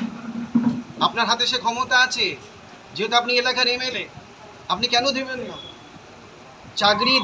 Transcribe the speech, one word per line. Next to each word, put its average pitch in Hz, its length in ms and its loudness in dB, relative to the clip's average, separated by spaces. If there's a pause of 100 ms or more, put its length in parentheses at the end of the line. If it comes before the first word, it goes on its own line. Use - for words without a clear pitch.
(1000)
আপনার 214 260 2
হাতে 233 220 2
সে 233 100 0
ক্ষমতা 247 420 0
আছে, 240 360 2 (600)
যেহেতু 220 200 0
আপনি 240 180 2
এলাকার 247 340 2
এমএলএ, 247 380 -2 (640)
আপনি 208 180 0
কেন 247 240 2
দেবেন 262 280 -4
না? - 180 -8 (1200)
চাকরি 254 480 4